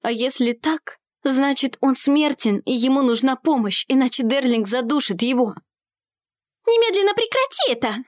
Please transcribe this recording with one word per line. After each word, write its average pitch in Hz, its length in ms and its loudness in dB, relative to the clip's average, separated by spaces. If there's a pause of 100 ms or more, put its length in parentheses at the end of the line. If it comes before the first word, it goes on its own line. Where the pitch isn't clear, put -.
А 220 100 -4
если 240 420 0
так, - 460 -6 (240)
значит, 269 580 0
он 269 140 2
смертен, 285 640 0
и - 140 -4
ему 262 280 2
нужна 254 340 2
помощь, 254 520 0
иначе 262 360 0
Дерлинг 240 440 0
задушит 233 540 -2
его. 240 340 0 (1120)
Немедленно 427 460 2
прекрати 494 580 -2
это! 233 260 -4 (100)